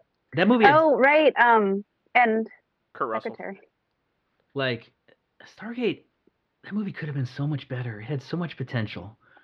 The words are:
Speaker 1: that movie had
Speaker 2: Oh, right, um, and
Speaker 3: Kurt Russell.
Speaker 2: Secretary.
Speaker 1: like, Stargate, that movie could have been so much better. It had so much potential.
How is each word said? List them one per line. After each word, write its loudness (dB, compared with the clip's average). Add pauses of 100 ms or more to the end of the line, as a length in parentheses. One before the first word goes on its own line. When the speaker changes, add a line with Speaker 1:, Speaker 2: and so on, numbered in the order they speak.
(320)
Speaker 1:
that 2
movie 4
had 6
Speaker 2:
Oh, 4
right, 4
um, 4 (300)
and 2 (440)
Speaker 3:
Kurt -6
Russell. -6
Speaker 2:
Secretary. -14 (960)
Speaker 1:
like, -4 (680)
Stargate, -6 (600)
that -16
movie -4
could -10
have -8
been -4
so -6
much -6
better. -8
It -14
had -6
so -8
much -8
potential. -8 (260)